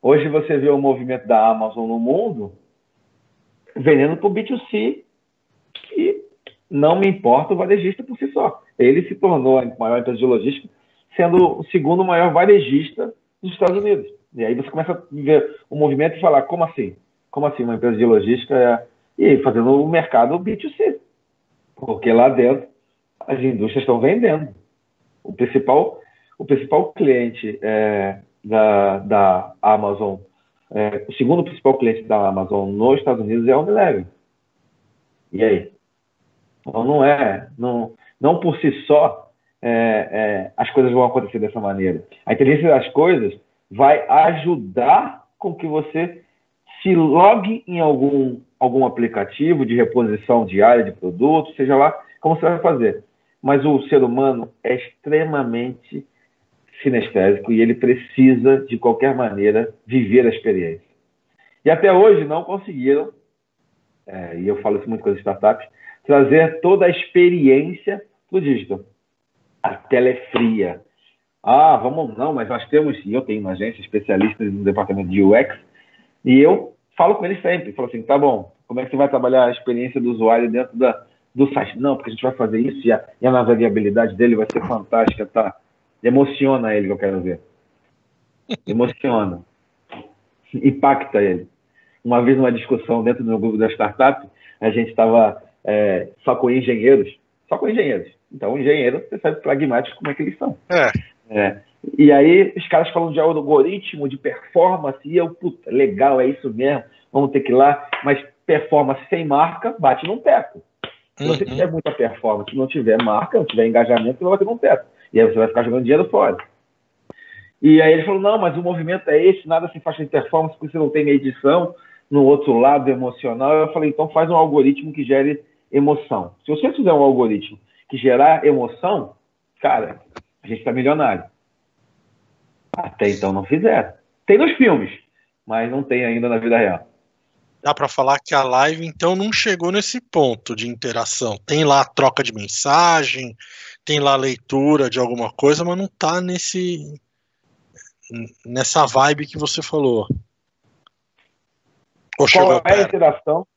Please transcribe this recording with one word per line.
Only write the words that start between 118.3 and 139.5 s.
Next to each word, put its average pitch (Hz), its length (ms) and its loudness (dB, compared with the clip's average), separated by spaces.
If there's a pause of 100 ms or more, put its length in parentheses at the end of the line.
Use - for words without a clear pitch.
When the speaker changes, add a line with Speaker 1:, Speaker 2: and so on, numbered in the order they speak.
Speaker 1:
mas 175 200 -2
o 175 40 -6
movimento 175 480 -6
é 156 160 4
esse, 190 220 2
nada 165 220 -2
se 165 100 -16
faz - 160 -8
sem 156 100 -8
performance, 156 520 -2
porque 156 140 -12
você 165 60 -8
não 151 120 0
tem 151 160 -2
medição 139 680 0 (380)
no 143 140 4
outro 131 340 4
lado 135 300 2
emocional. 127 640 -2
Eu 156 180 0
falei: 156 180 -2
então 151 200 -4
faz 160 200 0
um 175 60 0
algoritmo 147 560 2
que 139 140 -8
gere 139 360 0 (300)
emoção. 139 640 -2 (100)
Se 147 60 -8
você 151 220 -2
fizer 208 180 0
um 147 100 4
algoritmo 123 560 0 (320)
que 135 80 -10
gerar 135 480 4
emoção, 135 680 -2 (460)
cara, 120 400 -2 (420)
a - 40 -20
gente 110 180 -10
tá 120 80 -4
milionário. 131 500 -2 (1500)
Até - 340 -6
então 98 220 -4
não 98 140 -6
fizeram. 160 480 -2 (320)
Tem 247 120 4
nos 302 200 2
filmes, 156 340 2 (540)
mas 113 260 -6
não 135 120 -6
tem 127 200 -2
ainda 117 240 -4
na 117 100 -2
vida 117 200 0
real. 95 280 -2 (760)
Speaker 2:
Dá 147 100 0
pra 143 140 -4
falar 135 320 -2
que - 160 -6
a 139 80 2
live, 147 420 -2
então, 165 300 -4
não 208 180 -6
chegou 180 380 -4